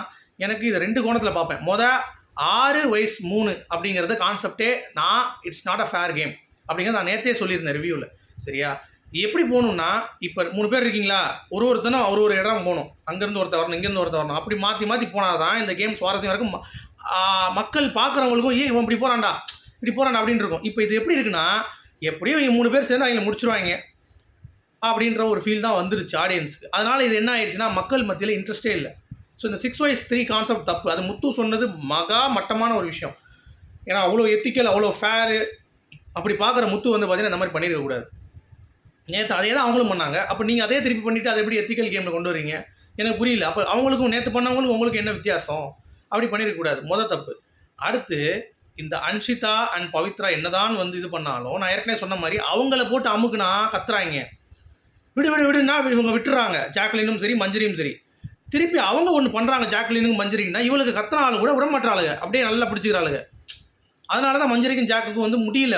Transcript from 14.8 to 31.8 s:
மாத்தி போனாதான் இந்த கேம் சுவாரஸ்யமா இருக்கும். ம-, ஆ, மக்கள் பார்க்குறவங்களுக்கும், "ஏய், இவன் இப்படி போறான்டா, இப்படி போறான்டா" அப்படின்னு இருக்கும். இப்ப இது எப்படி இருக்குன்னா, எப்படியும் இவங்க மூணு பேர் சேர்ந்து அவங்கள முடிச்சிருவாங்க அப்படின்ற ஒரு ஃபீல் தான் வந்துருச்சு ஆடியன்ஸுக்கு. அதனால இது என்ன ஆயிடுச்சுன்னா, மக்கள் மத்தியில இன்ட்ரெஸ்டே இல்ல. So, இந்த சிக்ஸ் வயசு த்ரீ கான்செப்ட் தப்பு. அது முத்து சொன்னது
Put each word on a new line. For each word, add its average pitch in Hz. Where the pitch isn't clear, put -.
மாத்தி 226
போனாதான் 180
இந்த 196
கேம் 208
சுவாரஸ்யமா 190
இருக்கும். 208
ம-, 175
ஆ, 185
மக்கள் 277
பார்க்குறவங்களுக்கும், 254
"ஏய், 269
இவன் 233
இப்படி 233
போறான்டா, 233
இப்படி 226
போறான்டா" 247
அப்படின்னு 220
இருக்கும். 165
இப்ப 214
இது 208
எப்படி 277
இருக்குன்னா, 196
எப்படியும் 180
இவங்க 262
மூணு 233
பேர் 262
சேர்ந்து 254
அவங்கள 233
முடிச்சிருவாங்க 208
அப்படின்ற 226
ஒரு 208
ஃபீல் 214
தான் 208
வந்துருச்சு 185
ஆடியன்ஸுக்கு. 165
அதனால 226
இது 226
என்ன 226
ஆயிடுச்சுன்னா, 220
மக்கள் 247
மத்தியில 202
இன்ட்ரெஸ்டே 208
இல்ல. 135
So, -
இந்த 202
சிக்ஸ் 254
வயசு 277
த்ரீ 247
கான்செப்ட் 220
தப்பு. 175
அது 175
முத்து 202
சொன்னது 220